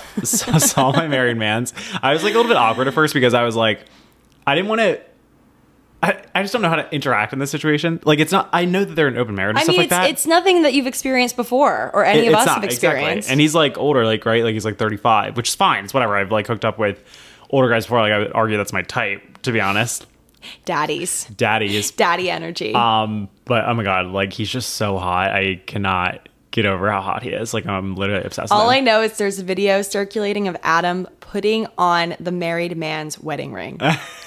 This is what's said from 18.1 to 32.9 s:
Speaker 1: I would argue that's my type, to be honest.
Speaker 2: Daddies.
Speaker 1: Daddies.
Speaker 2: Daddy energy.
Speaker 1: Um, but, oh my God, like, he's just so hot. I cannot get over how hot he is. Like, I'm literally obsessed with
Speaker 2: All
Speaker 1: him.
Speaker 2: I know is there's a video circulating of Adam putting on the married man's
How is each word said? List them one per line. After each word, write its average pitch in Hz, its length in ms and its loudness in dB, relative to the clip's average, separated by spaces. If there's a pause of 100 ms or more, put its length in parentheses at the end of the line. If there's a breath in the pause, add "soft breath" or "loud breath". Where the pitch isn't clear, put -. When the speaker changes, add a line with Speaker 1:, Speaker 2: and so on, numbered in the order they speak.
Speaker 1:
I 104 60 2
would 104 160 -2
argue 110 240 2
that's 101 160 -4
my 92 80 -2
type, 101 580 -6
to 127 120 -4
be 113 80 2
honest. 101 460 -2 (600 loud breath)
Speaker 2:
Daddies. 151 580 -4 (120)
Speaker 1:
Daddies. 104 540 0
Speaker 2:
Daddy 180 400 0
energy. 165 440 -6
Speaker 1:
Um, 110 540 2 (180)
but, 117 200 2
oh 117 80 0
my 117 80 -2
God, 92 260 0
like, 98 240 -2
he's 107 180 -6
just 127 240 -6
so 101 240 -2
hot. 92 320 0
I 95 360 -2
cannot 95 640 -4 (220)
get 107 160 0
over 98 240 0
how 98 100 0
hot 95 220 -4
he - 80 -8
is. 113 240 -6
Like, 110 120 -4
I'm 95 300 -4
literally 98 280 -2
obsessed - 200 -8
with - 80 -2
Speaker 2:
All 214 180 2
Speaker 1:
him. 262 60 4
Speaker 2:
I 269 40 2
know 220 220 2
is 220 160 -4
there's 196 200 -2
a 190 60 -10
video 196 380 0
circulating 202 640 -4
of 170 140 -6
Adam 175 460 0 (120)
putting 214 460 -2 (100)
on 170 440 0
the 175 120 -6
married 170 440 -4
man's 156 420 -8